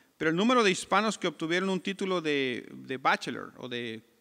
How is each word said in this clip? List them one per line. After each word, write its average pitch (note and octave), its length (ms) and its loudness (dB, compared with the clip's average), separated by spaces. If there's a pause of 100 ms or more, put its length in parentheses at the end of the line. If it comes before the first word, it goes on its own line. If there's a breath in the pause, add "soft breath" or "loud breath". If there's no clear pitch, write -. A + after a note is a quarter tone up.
(180 loud breath)
pero D#3 120 2
el D#3+ 60 0
número A#3 280 4
de F#3+ 80 6
hispanos G3 440 0
que - 120 -2
obtuvieron E3+ 400 -2
un F#3+ 120 0
título F#3 400 -2
de, C#3 520 -2
de C3 240 -10
bachelor C3 640 -2
o B2+ 100 -12
de A#2+ 340 -8 (180)